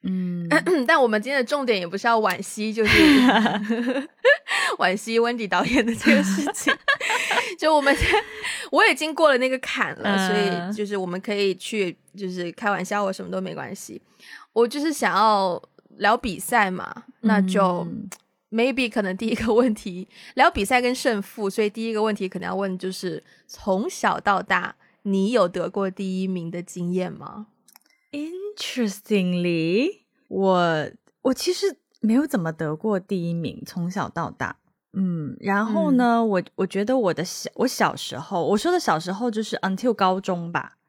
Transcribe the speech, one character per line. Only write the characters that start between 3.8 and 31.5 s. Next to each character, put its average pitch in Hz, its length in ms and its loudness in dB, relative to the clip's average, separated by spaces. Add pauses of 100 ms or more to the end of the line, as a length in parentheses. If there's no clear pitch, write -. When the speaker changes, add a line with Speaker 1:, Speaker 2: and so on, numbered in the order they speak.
Speaker 2:
<laughs> - 680 0
惋 185 180 0
惜 226 240 0
Wendy 233 260 0
导 185 180 2
演 240 200 2
的 233 100 0
这 220 220 4
个 196 60 4
事 196 320 0
情。 - 240 0
<laughs> - 40 -20 (760)
就 311 160 4
我 294 60 6
们 277 160 4
现 - 100 0
在， 403 120 2 (520)
我 370 160 6
已 359 80 4
经 311 180 -4
过 311 160 6
了 269 100 6
那 254 100 2
个 262 100 0
坎 220 400 -2
了， 202 180 0
Speaker 1:
嗯。 190 120 2
Speaker 2:
所 190 100 2
以 185 380 -2
就 208 100 -2
是 202 100 -4
我 190 80 -2
们 180 160 -4
可 208 140 -4
以 196 220 2
去， 190 400 -4 (200)
就 190 140 -8
是 175 220 -6
开 208 180 -2
玩 185 140 -2
笑 208 180 -2
或 190 100 -2
什 190 120 -10
么 180 60 -12
都 190 100 -4
没 180 120 -8
关 143 220 -10
系。 - 260 -16 (520)
我 233 160 2
就 262 100 -8
是 302 140 -2
想 208 240 0
要 196 440 4 (360)
聊 208 200 4
比 226 220 -6
赛 208 320 2
嘛， - 340 -10 (180)
那 208 180 4
就 185 380 2 (120)
Speaker 1:
嗯。 - 180 -10 (420)
Speaker 2:
maybe 240 380 0
可 214 140 -2
能 185 140 -2
第 226 100 -4
一 226 80 0
个 220 180 0
问 233 220 4
题， 185 320 -10 (280)
聊 277 140 6
比 233 160 0
赛 247 160 2
跟 247 140 0
胜 233 260 0
负， 196 300 -6
所 214 140 0
以 214 40 0
第 226 200 -6
一 226 40 -4
个 214 80 -2
问 214 140 2
题 190 140 -4
可 190 100 -8
能 180 80 -6
要 185 80 -4
问 190 240 -4
就 185 140 -6
是 175 320 -8 (240)
从 208 420 -2
小 - 300 -2
到 196 200 2
大 185 360 -2 (260)
你 196 300 0
有 202 160 4
得 180 200 -4
过 196 220 -2
第 185 320 -4
一 190 60 -2
名 175 200 -6
的 175 140 -8
经 175 300 -6
验 180 200 -2
吗？ - 360 -14 (640)
Speaker 1:
Interestingly， 214 1900 -2 (260)
我， 180 600 2 (340)
我 262 120 2
其 - 180 -2